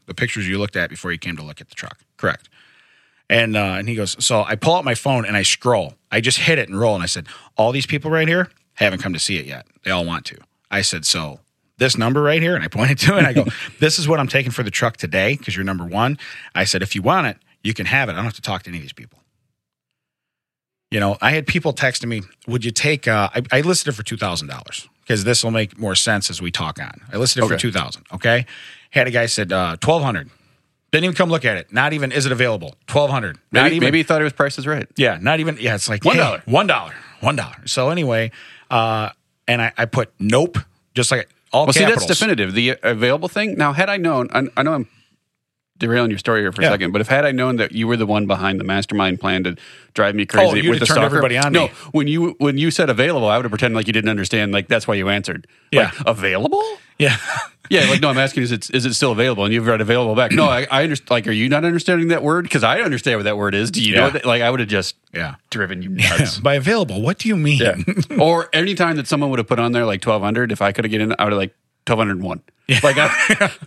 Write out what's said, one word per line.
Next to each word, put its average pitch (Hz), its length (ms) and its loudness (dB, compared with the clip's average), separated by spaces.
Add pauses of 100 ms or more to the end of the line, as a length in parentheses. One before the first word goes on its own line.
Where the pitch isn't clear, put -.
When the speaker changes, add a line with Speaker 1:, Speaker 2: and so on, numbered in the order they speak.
Speaker 1:
The 92 80 -16
pictures 110 340 -4
you 95 120 -2
looked 101 180 -4
at 87 120 -2
before 90 220 -10
you 85 60 -6
came 85 180 -10
to 76 80 -14
look 76 160 -18
at - 100 -20
the - 60 -20
truck, - 220 -14 (200)
correct?" - 300 -4 (840)
And, 113 240 2
uh, 98 220 0
and 101 100 -6
he 120 60 -4
goes, 104 220 -4 (100)
so 113 180 2
I 110 120 -2
pull 156 180 2
out 180 100 0
my 127 120 0
phone 127 280 0
and 104 140 -2
I 98 60 0
scroll. 98 500 0 (180)
I - 80 2
just 123 200 0
hit 160 180 2
it 113 100 -2
and 95 120 -6
roll. 110 160 2
And 90 80 -2
I - 20 -2
said, 87 220 -6 (300)
"All 110 140 4
these 135 140 -2
people 151 240 -4
right 160 180 2
here 180 220 0 (240)
haven't 98 300 0
come 95 100 -4
to 80 60 -6
see 95 180 -4
it 71 80 -8
yet. 67 220 -16 (160)
They 95 80 -4
all 90 140 0
want 85 200 -6
to." - 120 -14 (340)
I - 100 -2
said, 87 240 -4
"So 76 340 -4 (380)
this 127 180 2
number 127 280 2
right 151 180 2
here," 175 140 0
and 156 80 -4
I 143 60 -6
pointed 131 300 0
to 190 160 4
it, - 40 4
and 156 80 6
I 131 60 0
go, 104 120 2 (160)
<laughs> - 180 -16
"This 156 200 2
is 156 80 -2
what 156 120 2
I'm 135 80 0
taking 127 240 0
for 123 120 -6
the 104 80 -6
truck 113 260 -2
today, 95 380 -2
'cause 101 200 -8
you're 95 100 -4
number 92 200 -4
one." 107 320 -2 (380)
I 92 80 0
said, 98 180 0
"If 95 140 -4
you 98 80 -6
want 156 240 2
it, 104 100 -6 (260)
you 107 120 -2
can 107 100 -6
have 131 240 0
it. 90 40 -6
I - 20 -8
don't 92 100 -4
have 113 100 -4
to - 60 -18
talk 92 220 -6
to - 60 -18
any 87 100 -10
of 76 40 -14
these 67 100 -18
people." - 260 -20 (1700)
You 110 100 -2
know, 101 220 0
I 110 100 2
had 156 140 -2
people 160 280 -2
texting 127 340 -2
me, 113 160 -6 (240)
"Would 120 180 -4
you 117 60 -4
take," 147 360 -2
uh, 104 280 2
I, 123 160 -2
I 131 100 2
listed 165 320 -2
it - 20 -8
for 104 80 -12
two 113 140 -8
thousand 87 300 -6
dollars - 400 -16 (200)
'cause 107 160 0
this 120 200 2
will 113 80 -2
make 110 260 -4
more 104 160 -4
sense 101 380 0
as 85 100 -10
we 87 80 -6
talk 80 300 -6
on. - 220 -14 (120)
I 95 40 -6
listed 127 260 0
it - 20 4
Speaker 2:
Okay. 95 100 0
Speaker 1:
for 82 40 -4
two 95 120 -2
thousand, 78 400 -8
okay? 117 360 0 (420)
Had 127 180 2
a 127 40 -4
guy 117 160 0
said, 104 240 -2
uh, 90 280 -2
"Twelve 160 220 2
hundred." 120 300 -4 (600)
Didn't 156 120 2
even 180 120 -2
come 180 140 2
look 160 160 0
at 110 120 2
it. 82 140 -12
Not 135 220 0
even, 143 180 -4
"Is 131 140 0
it 135 60 -2
available?" 117 440 -2 (120)
Twelve 147 240 2
hundred. 107 260 -4 (140)
Not 120 140 4
Speaker 2:
Maybe, 160 100 2
Speaker 1:
even. 165 100 2
Speaker 2:
maybe 139 140 2
he 160 40 0
thought 156 180 2
it - 20 2
was 147 100 -2
Price 139 240 -2
is 131 80 -10
Right. 147 220 -4 (100)
Speaker 1:
Yeah, 113 240 2
not 147 180 2
even. 160 200 -4
Yeah, 117 160 -2
it's 101 120 -4
like, 107 160 -4
Speaker 2:
One - 140 6
dollar. 123 260 2
Speaker 1:
"Hey, 113 80 -4
one 170 140 4
dollar. 107 280 -2 (260)
One 147 160 0
dollar." - 300 -8
So 131 240 0
anyway, 123 420 0 (400)
uh, 113 380 0 (400)
and 120 120 2
I, 113 160 -2
I 113 80 0
put 113 340 -4
nope, 127 380 2 (380)
just 123 160 0
like 127 160 -2 (240)
all 139 140 4
Speaker 2:
Well, 139 80 2
see, 160 80 4
Speaker 1:
capitals. 226 260 4
Speaker 2:
that's 185 120 2
definitive. 113 340 2
The 120 300 0
available 123 440 2
thing. 208 300 -2
Now, 147 160 2
had 185 160 0
I 202 80 -2
known, 151 340 0
I, 131 120 0 (120)
I 127 80 0
know 156 100 0
I'm 131 140 -4 (920)
derailing 117 340 2
your 101 80 -4
story 110 220 0
here 98 100 0
for 98 100 -4
a - 40 4
Speaker 1:
Yeah. - 60 6
Speaker 2:
second, 95 200 0
but 104 100 0
if 107 60 -2
had 139 180 2
I 143 60 2
known 127 240 0
that 110 160 -2
you 113 160 -2
were 120 80 2
the 113 100 0
one 104 220 0
behind 95 320 0
the 101 60 -6
mastermind 95 560 -2
plan 92 240 0
to 90 100 -4 (380)
drive 104 200 2
me 101 120 0
crazy 190 260 4
Speaker 1:
Oh, - 40 0
you'd 104 140 2
Speaker 2:
with 117 100 2
Speaker 1:
have - 20 -
Speaker 2:
the 120 60 2
Speaker 1:
turned 151 100 -2
Speaker 2:
stalker, - 80 4
Speaker 1:
everybody 135 320 0
on 143 160 2
Speaker 2:
no, 165 140 4
Speaker 1:
me. - 40 -8 (220)
Speaker 2:
when 147 140 2
you, 170 320 0
when 143 180 2
you 160 120 2
said 156 200 0
available, 127 400 2
I 107 80 4
would 123 80 -2
have 113 60 -2
pretended 113 260 0
like 107 100 -2
you 110 60 -2
didn't 110 160 0
understand. 104 420 -2
Like, 98 160 -2
that's 117 200 0
why 110 80 0
you 95 140 0
answered. 98 380 -4 (240)
Speaker 1:
Yeah. 120 120 4
Speaker 2:
Like, 95 100 -2 (120)
available? 110 580 0 (360)
Speaker 1:
Yeah. 139 220 2
<laughs> - 60 -10 (440)
Speaker 2:
Yeah, 185 160 4
like, 135 140 2
no, 151 80 2
I'm 131 80 2
asking, 135 240 0
is 120 100 -2
it, 110 220 -4
is 127 140 0
it 120 80 -2
still 135 160 2
available? 110 340 2
And 104 80 2
you've 117 140 0
read 113 120 2
available 113 360 2
back. 120 160 4
No, 156 140 6
I, 131 160 2 (100)
I 139 160 2
underst-, 147 240 -4
like, 117 160 2
are 117 40 -2
you 110 180 0
not 147 160 2
understanding 170 420 2
that 165 160 0
word? 165 260 0
'Cause 131 140 0
I 127 180 2
understand 131 380 0
what 101 60 -4
that 104 120 0
word 104 160 0
is. 107 160 0
Do 98 100 -4
you 107 140 2
know 113 60 4
Speaker 1:
Yeah. - 60 6
Speaker 2:
what - 80 0
that, 127 120 -4
like, 120 160 2
I 117 80 2
would 127 100 0
have 110 100 -2
just 101 260 -2 (180)
Speaker 1:
Yeah. 78 220 -8 (160)
Speaker 2:
driven 95 320 -4
you 95 60 -8
Speaker 1:
<laughs> - 20 -6
Speaker 2:
nuts. 98 480 0
Speaker 1:
By 139 160 4
available, 139 480 0
what 165 160 -2
do 226 100 -2
you 214 60 2
mean? 147 260 2
Speaker 2:
Yeah. 104 140 2 (220)
Speaker 1:
<laughs> 214 220 -2
Speaker 2:
Or 165 340 4
any 180 200 2
time 170 220 0
that 143 100 -4
someone 143 240 0
would 131 80 0
have 113 100 -2
put 120 120 2
on 117 120 0
there, 120 140 2
like, 98 160 -2
twelve 107 220 0
hundred, 113 280 0
if 101 120 -2
I 101 80 2
could 107 120 -2
have 110 60 -2
get 107 100 -2
in, 110 200 0
I 104 60 2
would 104 80 0
have, 104 40 2
like, 95 160 -2 (320)
twelve 113 140 2
hundred 104 180 0
and 90 60 -6
one. 98 180 -8 (260)
Speaker 1:
Yeah. 127 140 2
Speaker 2:
Like, 139 160 4
I 190 540 2 (160)